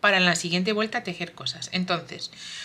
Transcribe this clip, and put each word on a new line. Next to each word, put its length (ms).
para 160
en 80
la 120
siguiente 360
vuelta 300
tejer 320
cosas. 380
Entonces, 580